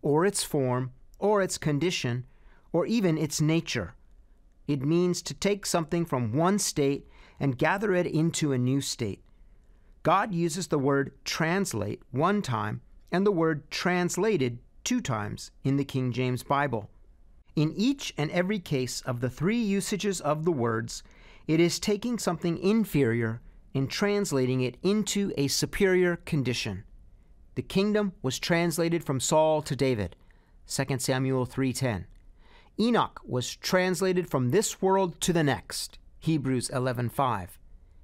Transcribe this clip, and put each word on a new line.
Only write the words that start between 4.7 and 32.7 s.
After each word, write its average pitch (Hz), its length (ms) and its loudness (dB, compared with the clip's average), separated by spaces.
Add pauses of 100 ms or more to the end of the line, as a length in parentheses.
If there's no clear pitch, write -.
means 175 400 2
to - 120 -8
take 202 320 -2
something 170 400 0
from 120 260 -2
one 175 260 2
state 143 480 0 (340)
and 131 180 0
gather 190 360 2
it 175 120 2
into 156 460 0
a 127 60 0
new 127 220 0
state. - 420 -6 (800)
God 190 300 2
uses 170 340 -2
the 156 100 0
word 139 340 2 (120)
translate 160 880 -2
one 180 320 2
time 113 380 -4 (320)
and 190 140 2
the 208 60 4
word 160 380 0
translated 180 880 0 (260)
two 247 160 0
times 104 500 -6 (120)
in 135 140 2
the 143 80 0
King 127 280 -2
James 127 300 -2
Bible. 135 460 -2 (640)
In 151 220 2
each 262 400 -2
and 151 140 -2
every 185 280 0
case 131 440 -4
of 120 180 -4
the 127 100 -2
three 214 300 0
usages 196 600 -2
of 151 240 -2
the 180 80 2
words, 117 500 -2 (440)
it 160 140 2
is 175 180 4
taking 220 400 -2
something 170 400 -2
inferior 123 800 2 (340)
and 135 160 0
translating 143 720 0
it 123 200 -2
into 202 540 0
a 139 120 0
superior 180 680 2
condition. 117 680 -4 (720)
The 127 80 -4
kingdom 208 500 2 (100)
was 127 160 -2
translated 170 640 0
from 131 160 -2
Saul 156 420 4
to 139 140 -6
David, 120 400 0 (500)
Second 131 340 -2
Samuel 131 440 0
three 131 280 -2
ten. 110 340 -2 (720)